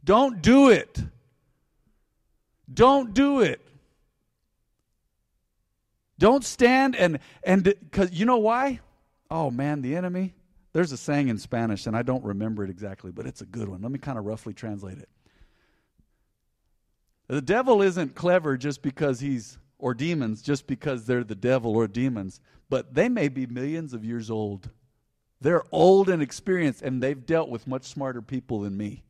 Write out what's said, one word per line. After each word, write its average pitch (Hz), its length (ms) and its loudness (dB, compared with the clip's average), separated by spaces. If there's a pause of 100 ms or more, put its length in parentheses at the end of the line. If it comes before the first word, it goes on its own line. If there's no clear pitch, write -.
Don't 220 380 4
do 262 280 8
it. - 320 2 (1700)
Don't 247 420 6
do 277 260 4
it. 151 200 2 (2500)
Don't 247 260 4
stand 262 500 4
and, 170 240 2 (240)
and, 190 320 4 (160)
'cause 185 220 0
you 180 120 -2
know 247 140 2
why? 240 400 0 (500)
Oh 160 220 -4
man, 139 320 -4
the 135 140 -4
enemy. 180 380 -4 (380)
There's 160 200 0
a 123 40 -8
saying 143 320 -2
in 110 80 -2
Spanish, 113 500 -4
and 110 80 -4
I 117 60 0
don't 127 240 -4
remember 104 400 -4
it 95 60 -8
exactly, 95 420 -14
but 92 140 -12
it's - 160 -14
a - 40 -16
good 101 220 -10
one. 95 140 -12
Let 123 100 -8
me 139 60 -8
kinda 127 240 -10
roughly 107 320 -10
translate 98 420 -12
it. - 120 -20 (2250)
The 139 140 -4
devil 214 400 2
isn't 165 320 -2
clever 165 420 0
just 135 240 -6
because 135 400 -2
he's, 135 380 -6 (200)
or 127 140 -4
demons, 123 480 -4
just 139 260 -4
because 131 380 -6
they're 123 200 0
the 107 100 -8
devil 117 420 0
or 113 100 2
demons, 104 540 -4 (300)
but 131 240 -4
they 208 160 2
may 196 180 0
be 131 180 -6
millions 139 460 -8
of 110 100 -10
years 113 280 -8
old. 104 400 -6 (720)
They're 160 300 2
old 190 360 6
and 170 140 0
experienced, 165 580 -2
and 127 220 -4
they've 131 240 -4
dealt 160 240 -2
with 117 160 -10
much 131 180 -6
smarter 131 380 -8
people 123 380 -8
than 98 180 -6
me. 104 320 -10